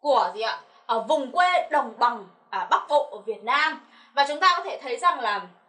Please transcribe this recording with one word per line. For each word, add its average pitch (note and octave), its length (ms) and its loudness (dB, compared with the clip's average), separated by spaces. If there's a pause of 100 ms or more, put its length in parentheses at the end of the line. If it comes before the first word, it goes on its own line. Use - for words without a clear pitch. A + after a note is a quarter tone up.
của A#3 340 2
gì G#3+ 60 -6
ạ? A3 200 -4 (240)
Ở A3+ 140 -2
vùng C4 320 0
quê F4+ 400 2
đồng B3 280 -2
bằng, A#3 280 0 (220)
à, F#3+ 200 -6
Bắc - 200 0
Bộ C#4+ 220 2
ở A3+ 80 -14
Việt G3+ 240 -8
Nam. C#4+ 440 -2 (260)
Và C#4 140 4
chúng D4 120 -6
ta F4+ 180 6
có F4 60 -6
thể - 180 -8
thấy B3 160 -6
rằng F4 220 2
là G#3 220 -2 (280)